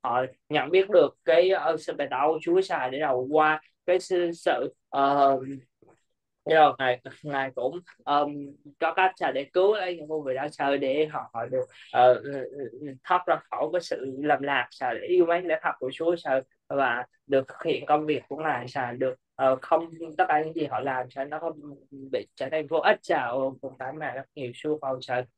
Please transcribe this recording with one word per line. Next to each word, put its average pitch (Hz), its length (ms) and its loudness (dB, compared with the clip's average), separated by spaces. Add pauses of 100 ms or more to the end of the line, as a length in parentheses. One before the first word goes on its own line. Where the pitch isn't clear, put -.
họ 127 220 0 (240)
nhận 143 200 0
biết 190 200 4
được 170 360 6
cái, 170 240 6
ờ, 160 280 0
sự 160 160 -8
bày 143 180 -4
tỏ 139 160 2
của 156 140 2
Chúa 175 200 2
sao, 160 280 -2
để 131 100 -6
rồi 131 300 0
qua 156 320 4 (240)
cái 180 140 4
sự, 175 320 0
sự, 147 420 -2 (160)
ờ, 139 500 4 (1040)
rồi 151 340 6
Ngài, 127 220 0 (220)
Ngài 135 320 -4
cũng, 139 240 -4 (260)
um, 147 500 -2 (240)
có 165 140 0
cách 185 220 4
sao 151 160 -2
để 135 120 -4 (100)
cứu 196 220 4
lấy 180 200 -4
những 151 140 -14
con 156 140 -4
người 131 120 -4
đó 139 160 -4
sao, 143 260 0
để 139 280 2
họ, 147 280 -8
họ 117 120 -6
được, 131 200 -2 (260)
ờ, 123 300 6 (840)
thoát 180 240 0
ra 156 120 0 (100)
khỏi - 240 -4
cái 175 80 -2
sự 135 420 -8
lầm 143 180 2
lạc 139 300 -2
sao, 123 220 -6
để - 140 -8
yêu 180 180 4
mến 175 200 0
lẽ 160 160 -2
thật 160 180 0
của 131 140 -6
Chúa 170 220 0
sao, 135 260 -2 (260)
và 131 380 0 (220)
được 135 200 2
thực - 160 -18
hiện 143 220 -2
công 151 200 2
việc 147 220 -2
của 143 100 -10
Ngài 135 300 -4
sao, 127 260 -6
được, 127 220 -2 (200)
ờ, 135 260 4
không 165 280 0 (280)
tất - 100 2
cả 151 180 2
những 160 80 -10
gì 160 120 -4
họ 127 140 -6
làm 127 300 -4
sao 135 160 -8
nó 151 140 -10
không 165 140 -6 (580)
bị 120 240 -6
trở - 140 -6
nên 156 180 -4
vô 160 100 -2
ích - 240 2
sao. 135 600 -2
Cũng 131 180 -12
cảm 135 200 -10
ơn 131 160 -8
rất 135 100 -10 (100)
nhiều 123 200 -10
Chúa 151 220 -4
con 131 240 -6
sao. 123 200 -4 (160)